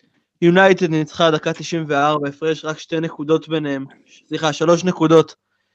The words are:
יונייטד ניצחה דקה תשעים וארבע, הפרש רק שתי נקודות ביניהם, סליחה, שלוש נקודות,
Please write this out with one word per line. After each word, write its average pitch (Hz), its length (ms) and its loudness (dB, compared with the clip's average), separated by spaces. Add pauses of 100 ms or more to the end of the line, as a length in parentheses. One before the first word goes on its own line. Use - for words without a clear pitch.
(420)
יונייטד 185 480 4
ניצחה 160 400 0
דקה 156 220 -2
תשעים 160 360 -8
וארבע, 147 400 0
הפרש 151 360 -6
רק 156 140 -8
שתי 160 220 -6
נקודות 156 480 -4
ביניהם, 147 360 -4 (440)
סליחה, 151 240 -4
שלוש 165 320 0
נקודות, 160 500 2 (400)